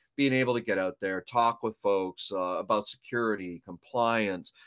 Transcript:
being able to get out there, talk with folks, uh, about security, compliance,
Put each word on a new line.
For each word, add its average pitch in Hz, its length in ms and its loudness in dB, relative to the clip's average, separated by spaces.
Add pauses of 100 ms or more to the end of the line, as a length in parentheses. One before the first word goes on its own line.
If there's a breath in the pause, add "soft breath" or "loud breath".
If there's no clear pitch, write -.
(160)
being 139 160 4
able 127 220 2
to 120 60 0
get 107 180 0
out 92 220 0
there, 95 220 -2
talk 117 420 2
with 110 140 -2
folks, 95 520 -2
uh, 90 280 -2
about 104 280 0
security, 101 760 -4
compliance, 107 880 -2 (140 soft breath)